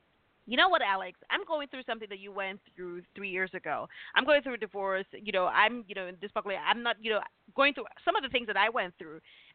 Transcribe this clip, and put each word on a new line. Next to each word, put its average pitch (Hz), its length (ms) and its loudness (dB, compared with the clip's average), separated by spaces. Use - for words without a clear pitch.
"You 233 120 -2
know 349 100 8
what, 320 140 4
Alex? 190 360 -2
I'm 359 160 -2
going 294 220 -4
through 254 160 -12
something 220 240 -8
that 196 100 -12
you 196 140 -16
went 196 260 -6
through 180 280 -10
three 196 140 -8
years 185 240 -2
ago. 147 340 -4
I'm 247 80 6
going 294 160 6
through 247 140 -4
a - 20 -6
divorce. 196 560 -4
You 208 180 -8
know, 185 160 4
I'm, 214 400 4
you 202 80 -14
know, 185 120 -8
in 180 140 -12
this 202 120 -8
buckle, 202 180 -4
I'm 190 320 0
not, 233 180 0
you 220 100 -4
know, 208 100 2
going 277 180 4
through 240 120 -8
some 427 140 2
of 277 60 0
the 262 40 -6
things 240 200 -2
that 196 100 0
I 208 100 8
went 220 300 0
through." 160 240 -14